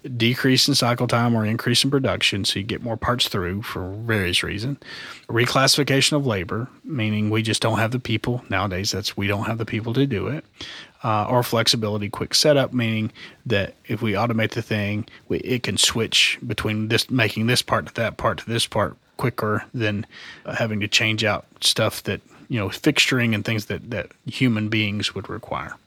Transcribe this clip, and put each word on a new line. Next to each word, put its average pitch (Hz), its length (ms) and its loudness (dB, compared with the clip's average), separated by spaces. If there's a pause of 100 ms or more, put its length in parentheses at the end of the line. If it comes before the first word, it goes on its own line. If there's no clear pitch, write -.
(160)
Decrease 120 500 4
in 143 80 2
cycle 120 320 2
time 120 280 2
or 110 100 2
increase 113 400 0
in 139 60 2
production, 107 560 0
so - 120 -2
you 98 60 -4
get - 180 -4
more 117 140 -4
parts - 320 0
through 95 340 -2
for 92 300 -6
various 104 500 0
reasons. 110 360 -4 (500)
Reclassification 135 880 4
of 143 120 2
labor, 107 420 -2 (160)
meaning 107 460 0
we 110 120 2
just 113 200 0
don't 113 160 2
have 113 140 2
the 127 80 -2
people. 120 480 -2
Nowadays, 95 440 -2
that's, 95 240 -4
we 101 100 -2
don't 101 180 0
have 113 140 -2
the 117 80 -4
people 113 280 -4
to 139 120 4
do 98 200 -2
it. 147 180 -6 (580)
Uh, 107 280 0
or 123 120 4
flexibility, 110 680 0
quick - 240 -6
setup, 139 400 4
meaning 110 360 0 (360)
that 101 280 0 (120)
if 110 160 -4
we 110 100 0
automate 110 380 2
the 113 120 -4
thing, 107 440 -2 (220)
we, 85 100 0
it 123 240 -2
can 95 160 -2
switch - 680 2
between 107 420 -2
this, 113 220 2
making 113 360 2
this 123 160 2
part 104 240 -2
to - 80 -16
that 110 240 -2
part 107 200 0
to - 80 -12
this 113 200 0
part 101 300 -2 (200)
quicker 107 560 -2
than, 107 340 -2 (380)
uh, 120 100 -8
having 107 260 -2
to 101 80 -2
change 110 360 2
out 101 220 0 (160)
stuff - 400 2
that, 98 180 -4 (280)
you 127 100 0
know, 98 100 0
fixturing 123 680 2
and 104 120 -2
things 110 200 -2
that, 104 240 -6
that 101 200 -6 (160)
human 113 420 2
beings 104 460 0
would 95 160 -8
require - 440 -8 (120)